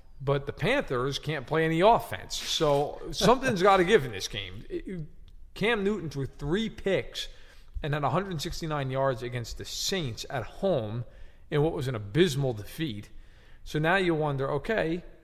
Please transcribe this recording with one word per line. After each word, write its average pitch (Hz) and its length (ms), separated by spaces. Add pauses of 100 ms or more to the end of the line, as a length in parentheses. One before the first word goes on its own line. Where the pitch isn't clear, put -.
(200)
but 139 260
the - 60
Panthers 143 640
can't 143 280
play 160 180
any 160 180
offense. - 540
So 147 640 (100)
something's 220 520
<laughs> - 0
gotta 196 220
give 185 200
in 127 80
this 95 140
game. 98 440
It, 180 300 (540)
Cam 208 300
Newton 196 240
threw 135 180
three 180 440
picks - 580 (540)
and 147 120
had 151 100
a 127 60
hundred 180 300
sixty-nine 151 500
yards 131 320
against 120 360
the - 80
Saints 147 640
at 127 140
home 123 600 (460)
in 147 120
what 165 120
was 135 140
an 131 60
abysmal 127 600
defeat. 104 560 (540)
So - 140
now 160 180
you 180 180
wonder, 143 400
okay, 175 500 (200)